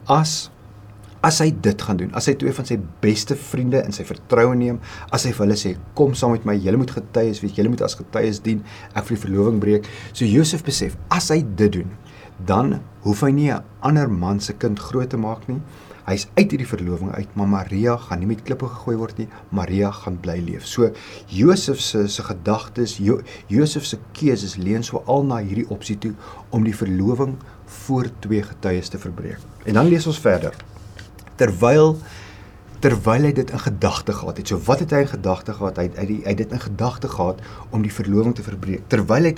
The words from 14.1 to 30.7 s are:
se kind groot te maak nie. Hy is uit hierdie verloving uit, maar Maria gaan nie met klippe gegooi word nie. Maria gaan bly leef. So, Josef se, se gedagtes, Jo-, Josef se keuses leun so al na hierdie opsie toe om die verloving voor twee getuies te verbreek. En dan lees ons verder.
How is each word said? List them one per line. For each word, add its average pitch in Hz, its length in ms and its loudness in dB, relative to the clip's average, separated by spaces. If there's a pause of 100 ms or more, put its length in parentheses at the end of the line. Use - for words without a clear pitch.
se 104 140 -6
kind 104 260 -2
groot 127 300 -4
te 127 80 -4
maak 110 300 -4
nie. 135 140 -6 (420)
Hy 98 160 -2
is - 60 -8 (100)
uit 101 160 4
hierdie 131 160 -2
verloving 90 480 -4
uit, 101 140 -6 (100)
maar 101 80 2
Maria 101 500 2
gaan 90 220 -6
nie 92 80 -2
met 110 160 -2
klippe 131 240 -4
gegooi 117 300 -4
word 110 240 -6
nie. 110 60 -8 (280)
Maria 98 360 0
gaan 92 280 -6
bly 85 240 -4
leef. 87 240 -8
So, 117 220 4 (420)
Josef 143 480 4
se, 104 320 0
se - 160 -8
gedagtes, 107 720 -2
Jo-, 107 220 4 (260)
Josef 147 400 2
se - 120 -8 (120)
keuses 101 480 0
leun 104 240 0
so - 220 -6
al 139 180 2
na 131 160 0
hierdie 101 320 -2
opsie 104 260 -6
toe 110 140 -4 (400)
om 110 160 2
die 104 80 0
verloving 117 640 0 (480)
voor 127 340 0
twee 104 240 0
getuies 92 480 -4
te 92 80 -8
verbreek. 87 400 -10 (240)
En - 160 2
dan 147 80 8
lees 165 200 4
ons 156 120 0
verder. - 380 2 (800)